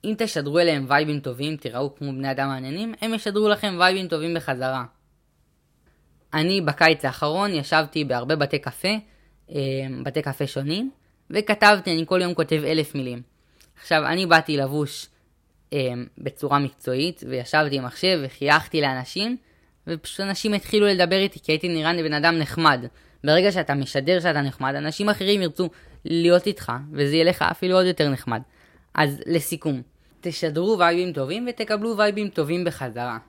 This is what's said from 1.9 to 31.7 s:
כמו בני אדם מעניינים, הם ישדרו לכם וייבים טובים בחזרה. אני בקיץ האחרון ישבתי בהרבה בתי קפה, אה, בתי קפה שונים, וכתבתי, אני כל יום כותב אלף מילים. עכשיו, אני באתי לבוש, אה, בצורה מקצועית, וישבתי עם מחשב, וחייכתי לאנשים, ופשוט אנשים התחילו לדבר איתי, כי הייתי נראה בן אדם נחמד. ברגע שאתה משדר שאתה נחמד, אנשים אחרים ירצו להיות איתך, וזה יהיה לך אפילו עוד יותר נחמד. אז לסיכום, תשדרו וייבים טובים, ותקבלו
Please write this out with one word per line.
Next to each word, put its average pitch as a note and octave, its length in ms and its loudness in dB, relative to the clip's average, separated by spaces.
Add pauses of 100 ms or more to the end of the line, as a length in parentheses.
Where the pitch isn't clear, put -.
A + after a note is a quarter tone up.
כמו C#3+ 180 -8
בני C3+ 180 -6
אדם C3+ 180 -2
מעניינים, C#3 520 -6
הם A3+ 140 -2
ישדרו G#3+ 340 0
לכם G3+ 300 0
וייבים F#3 300 4
טובים E3 260 -2
בחזרה. C3 500 -4 (1500)
אני F3+ 260 2
בקיץ D#3+ 440 4
האחרון E3 500 -2
ישבתי D3+ 500 0
בהרבה C3 320 -2
בתי C#3+ 220 0
קפה, - 300 -6 (640)
אה, - 60 -8 (480)
בתי C#3+ 180 -4
קפה C#3+ 240 -4
שונים, E3 440 -4 (400)
וכתבתי, G#3 640 4
אני E3 140 0
כל F3+ 160 2
יום F3 120 -2
כותב D#3 300 0
אלף D#3 300 -2
מילים. B2 280 -6 (580)
עכשיו, D#3 260 0
אני F3+ 200 0
באתי D#3+ 300 4
לבוש, C#3 500 -2 (680)
אה, C3 200 -2 (260)
בצורה C#3+ 400 -2
מקצועית, C#3 680 -2
וישבתי C3+ 480 0
עם C3 80 -2
מחשב, F3 400 0
וחייכתי D3 560 2
לאנשים, C#3+ 560 -4 (500)
ופשוט D#3+ 340 -10
אנשים G3 340 -2
התחילו G#3 320 2
לדבר F3+ 300 4
איתי, G3 260 -2
כי D#3 100 0
הייתי D#3+ 160 0
נראה E3 240 0 (100)
בן D3+ 100 -2
אדם E3 260 2
נחמד. D3 480 2 (380)
ברגע F3+ 280 4
שאתה D#3 220 -2
משדר C#3 460 0
שאתה D#3 220 0
נחמד, C3+ 320 -4
אנשים D#3 340 -4
אחרים G3+ 340 0
ירצו E3 280 -2 (340)
להיות E3+ 420 4
איתך, G3 260 -4 (200)
וזה C#3+ 220 0
יהיה E3 100 4
לך F3 180 2
אפילו F3+ 340 0
עוד F#3 100 6
יותר E3 220 2
נחמד. A#2+ 340 -4 (520)
אז C#3+ 320 0
לסיכום, D3+ 560 -2 (380)
תשדרו E3 580 -2
וייבים F3 340 4
טובים, D3+ 360 -4
ותקבלו G#3+ 500 -4